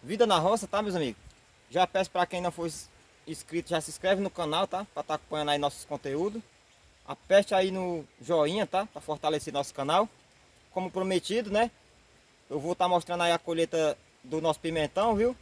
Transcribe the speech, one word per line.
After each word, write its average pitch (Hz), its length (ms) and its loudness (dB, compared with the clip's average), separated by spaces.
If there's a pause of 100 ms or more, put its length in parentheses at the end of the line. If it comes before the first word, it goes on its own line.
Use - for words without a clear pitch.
Vida 208 240 2
na 196 120 4
Roça, 196 300 2
tá, 202 140 0
meus 208 140 -2
amigos? 135 260 -2 (480)
Já 175 160 2
peço 190 260 -2
pra 180 140 2
quem 180 160 -6
não 180 100 -2
for 170 160 -6
ins-, - 220 -10 (380)
inscrito, 160 420 -8
já 165 120 0
se 156 80 -10
inscreve 190 320 0
no 196 80 -2
canal, 165 380 -2
tá? 196 260 -6
Pra 147 100 -6
tá 151 120 -4
acompanhando 151 340 -4
aí 147 80 4
nossos 143 280 -2
conteúdos. 165 560 -4 (640)
Aperte 196 460 2
aí 190 180 4
no 180 340 -4 (160)
joinha, 165 440 2
tá? 190 200 -2
Pra 147 160 -16
fortalecer 156 520 -2
nosso 139 200 -4
canal. 160 340 2 (640)
Como 185 200 -4
prometido, 190 600 -2
né? 220 180 2 (800)
Eu 143 100 -4
vou 170 160 -2
tá 180 120 2
mostrando 175 360 0
aí 170 80 4
a 170 80 2
colheita 165 580 0 (260)
do 151 180 -4
nosso 160 180 0
pimentão, 165 560 0
viu? 233 260 2